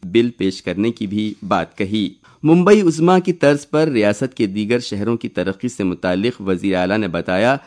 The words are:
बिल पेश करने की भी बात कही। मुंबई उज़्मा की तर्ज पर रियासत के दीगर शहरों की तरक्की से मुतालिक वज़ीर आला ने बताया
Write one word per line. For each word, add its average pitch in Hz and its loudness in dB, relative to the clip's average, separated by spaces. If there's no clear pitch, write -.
बिल 117 2
पेश 95 -2
करने 98 -2
की 113 -6
भी 107 -4
बात 92 -2
कही। 101 -2
मुंबई 180 6
उज़्मा 170 4
की 180 0
तर्ज 143 2
पर 156 0
रियासत 113 0
के 110 0
दीगर 107 -2
शहरों 107 -4
की 113 -8
तरक्की 95 -4
से 104 -6
मुतालिक 92 -2
वज़ीर 95 -2
आला 90 0
ने 107 -2
बताया 95 0